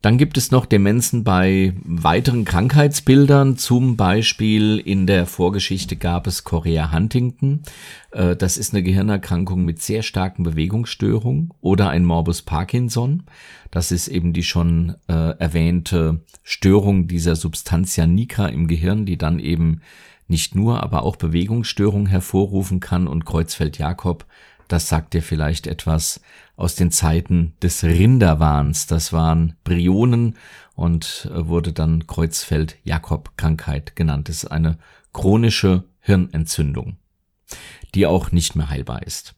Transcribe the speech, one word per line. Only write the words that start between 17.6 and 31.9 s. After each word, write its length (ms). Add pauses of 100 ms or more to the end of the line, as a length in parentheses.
nigra 440
im 180
Gehirn, 400
die 100
dann 220
eben 420 (460)
nicht 260
nur, 300
aber 200
auch 120
Bewegungsstörungen 920
hervorrufen 720
kann. 280
Und 180
Creutzfeldt-Jakob, 1000 (420)
das 220
sagt 240
dir 100
vielleicht 420
etwas 560 (360)
aus 180
den 160
Zeiten 680
des 220
Rinderwahns. 1040
Das 260
waren 500
Brionen 720 (400)
und, 560
äh, 160
wurde 240
dann 360